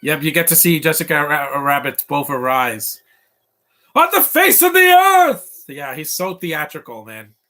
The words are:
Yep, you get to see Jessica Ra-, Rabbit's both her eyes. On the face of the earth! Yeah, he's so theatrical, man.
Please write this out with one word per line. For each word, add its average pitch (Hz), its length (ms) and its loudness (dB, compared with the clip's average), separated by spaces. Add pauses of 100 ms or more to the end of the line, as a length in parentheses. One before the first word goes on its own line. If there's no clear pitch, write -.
Yep, 147 220 -4
you 156 80 0
get 165 160 0
to 165 80 2
see 165 240 2
Jessica 160 340 -2
Ra-, 147 480 -2
Rabbit's 139 420 -2
both 143 240 -4
her 127 220 -4
eyes. 123 520 -4 (920)
On 320 180 4
the 381 80 4
face - 400 2
of 349 120 2
the 370 60 4
earth! 359 880 4
Yeah, 139 280 -12
he's 151 160 -10
so 185 240 -6
theatrical, 151 680 -10
man. 110 300 -20 (140)